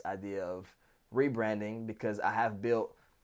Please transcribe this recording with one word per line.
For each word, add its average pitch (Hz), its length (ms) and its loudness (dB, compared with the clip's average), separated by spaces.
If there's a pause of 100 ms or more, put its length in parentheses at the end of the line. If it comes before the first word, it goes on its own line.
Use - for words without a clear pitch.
idea 98 400 -4
of 92 300 -8 (360)
rebranding?" 110 760 2
Because 107 320 -2
I 101 140 2
have 110 280 0
built 117 340 2 (280)